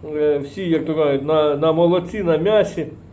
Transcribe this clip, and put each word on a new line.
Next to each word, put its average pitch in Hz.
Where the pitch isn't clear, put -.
е, 151
всі, 170
як 160
то 160
кажуть, 143
на, 151
на 160
молоці, 175
на 165
м'ясі. 185